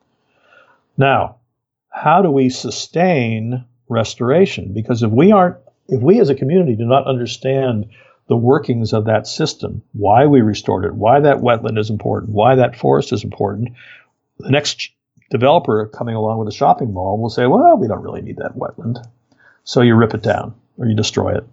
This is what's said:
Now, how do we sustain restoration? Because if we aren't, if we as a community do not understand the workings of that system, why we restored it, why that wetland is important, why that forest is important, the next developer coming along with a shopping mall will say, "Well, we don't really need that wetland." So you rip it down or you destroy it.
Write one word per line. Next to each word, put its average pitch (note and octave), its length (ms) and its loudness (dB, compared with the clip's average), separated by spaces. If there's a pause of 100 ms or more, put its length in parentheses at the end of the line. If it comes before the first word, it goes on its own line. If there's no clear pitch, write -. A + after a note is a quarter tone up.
(960)
Now, C3+ 400 0 (520)
how D#3+ 320 2
do F3+ 100 2
we C3+ 180 2
sustain B2 1160 -2 (240)
restoration? A#2 840 -2
Because A2+ 300 -4
if A2 80 0
we D3+ 220 6
aren't, F3+ 240 2 (320)
if C3 120 -2
we F3+ 200 4
as C#3 80 4
a C#3+ 60 0
community D3 400 0
do A2+ 100 -4
not C3+ 220 2
understand B2+ 800 -4 (420)
the - 80 2
workings A#2+ 560 0
of A2 120 0
that A2 220 0
system, G#2 540 -6 (100)
why G#2+ 360 4
we C#3+ 120 6
restored G2+ 460 0
it, F2 100 -6
why A#2 240 2
that D3 200 2
wetland A2+ 380 -2
is G#2+ 120 -2
important, G#2+ 420 -6
why A2 240 4
that B2 220 2
forest C#3 340 0
is G#2+ 140 -2
important, G2+ 440 -6 (680)
the - 100 -8
next - 420 -2 (380)
developer C3 580 2
coming A#2 280 -10
along A2 240 -2
with A2 80 -4
a G#2+ 60 -6
shopping C#3 400 0
mall F#2 240 -4
will A2+ 120 -4
say, B2 180 0
"Well, C#4+ 280 6
we F#3 140 -2
don't G2 140 -6
really - 180 -12
need - 160 -12
that - 180 -10
wetland." - 500 -10 (600)
So - 160 0
you A#2+ 140 6
rip A2+ 180 4
it A2 100 -6
down A2 300 -4 (240)
or B2 100 -4
you A2 80 0
destroy G2 400 -2
it. G#2+ 180 -6